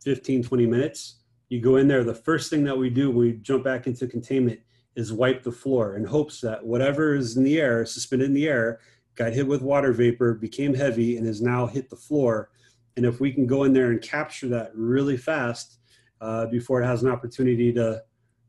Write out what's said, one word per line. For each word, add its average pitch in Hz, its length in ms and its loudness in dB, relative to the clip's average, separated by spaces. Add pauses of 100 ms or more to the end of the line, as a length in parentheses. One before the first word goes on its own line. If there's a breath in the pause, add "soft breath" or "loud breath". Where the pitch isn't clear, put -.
fifteen, 131 420 -2
twenty 123 220 2
minutes, 123 560 -2 (260)
you 123 140 -6
go 131 160 4
in 139 100 6
there. 135 160 4
The 113 100 -2
first 160 360 -2
thing 151 160 0
that 139 120 -2
we 127 120 0
do 135 200 0
when 120 100 2
we 120 140 4
jump 120 300 -2
back 127 240 -2
into 123 200 -4
containment 120 520 -2 (360)
is 113 160 -6
wipe 127 320 0
the 117 80 -6
floor 117 440 -2
in 107 100 -6
hopes 147 360 -2
that 110 240 -6
whatever 139 500 0
is 120 220 -4
in 131 60 4
the 147 160 4
air, 117 260 2
suspended 131 420 -4
in 139 60 0
the 143 140 2
air, 117 320 0 (360 soft breath)
got 117 180 -2
hit 139 120 0
with 135 160 -2
water 139 300 2
vapor, 120 420 4
became 123 400 -2
heavy, 120 440 0
and 113 100 -4
has 107 140 -4
now 123 240 0
hit 135 240 -6
the - 60 -18
floor. 120 540 -2 (460 soft breath)
And 123 100 0
if 120 140 0
we 135 120 0
can 135 140 2
go 135 180 2
in 135 100 4
there 127 180 4
and 113 100 0
capture - 480 -6
that 117 240 -4
really 127 440 0
fast, 127 640 -6 (420 soft breath)
uh, 113 240 -4
before 120 360 -2
it 120 40 0
has 123 180 0
an 131 80 2
opportunity 120 600 0
to, 113 280 0 (480)